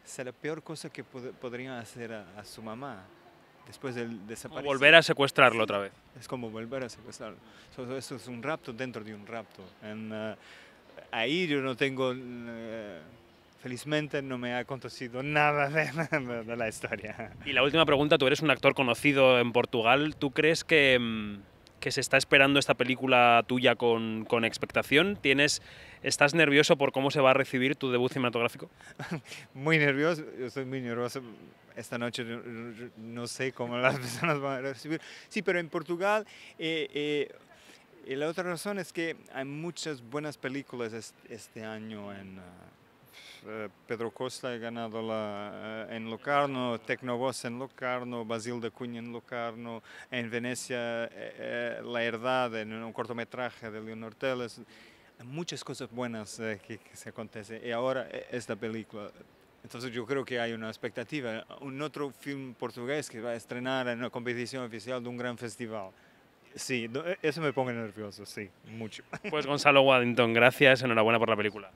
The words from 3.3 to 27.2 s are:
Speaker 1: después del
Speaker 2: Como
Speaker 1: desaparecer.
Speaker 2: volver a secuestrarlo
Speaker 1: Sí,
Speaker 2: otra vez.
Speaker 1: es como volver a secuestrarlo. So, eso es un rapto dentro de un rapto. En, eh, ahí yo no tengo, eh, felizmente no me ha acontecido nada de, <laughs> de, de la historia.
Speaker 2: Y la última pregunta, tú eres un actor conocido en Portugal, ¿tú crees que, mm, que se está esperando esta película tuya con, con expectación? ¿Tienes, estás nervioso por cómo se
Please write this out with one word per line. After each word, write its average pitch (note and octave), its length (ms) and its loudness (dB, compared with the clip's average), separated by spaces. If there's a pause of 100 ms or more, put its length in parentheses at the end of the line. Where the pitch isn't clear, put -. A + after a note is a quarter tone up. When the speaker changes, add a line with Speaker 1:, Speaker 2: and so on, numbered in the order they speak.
Speaker 1:
después B2+ 260 -8
del A#2 140 -4
Speaker 2:
Como G#2+ 200 -10
Speaker 1:
desaparecer. C3+ 380 -10
Speaker 2:
volver C#3+ 300 8
a E3 80 12
secuestrarlo C3+ 560 6
Speaker 1:
Sí, A2 40 4
Speaker 2:
otra G#2 140 0
vez. G2 140 -2 (280)
Speaker 1:
es A2+ 80 -18
como A#2+ 220 -8
volver A#2 340 -8
a A#2+ 60 -10
secuestrarlo. A2 480 -16 (380)
So, B2 200 -8
eso C3 200 -10
es A2+ 120 -14
un A#2+ 140 -10
rapto C#3+ 320 -6
dentro A#2 300 -8
de A2 100 -12
un G#2 140 -16
rapto. A2 340 -12 (220)
En, G#2+ 280 -10
eh, G#2+ 240 -6 (760)
ahí C3+ 340 0
yo C#3+ 160 0
no C3 160 -2
tengo, C3 380 0
eh, A2+ 840 -10 (600)
felizmente D3 640 -4
no C3 160 -6
me B2 160 -4
ha B2 40 0
acontecido B2 640 -8
nada D3 480 4
de, D3 220 0
<laughs> D#3 280 0
de, A#2+ 260 -6
de A#2 120 -4
la A#2 100 0
historia. G#2+ 680 -8 (120)
Speaker 2:
Y C#3+ 80 -4
la B2+ 80 4
última D3 240 6
pregunta, D3 320 4
tú C#3 80 4
eres C#3 160 4
un D#3 80 2
actor C3+ 240 6
conocido C3 680 6
en A#2+ 120 2
Portugal, B2 680 4
¿tú C#3+ 140 0
crees D3+ 320 2
que, C#3 360 8
mm, A2 360 -4 (440)
que C3+ 120 -4
se C3+ 100 -2
está C3+ 160 4
esperando C#3 420 8
esta C3+ 140 4
película B2 720 6
tuya B2 300 4
con, A2+ 500 2
con A#2 200 2
expectación? C#3 760 2
¿Tienes, C#3+ 400 4 (400)
estás C#3+ 320 4
nervioso D3+ 440 8
por C3+ 140 2
cómo C3+ 200 2
se D3+ 100 2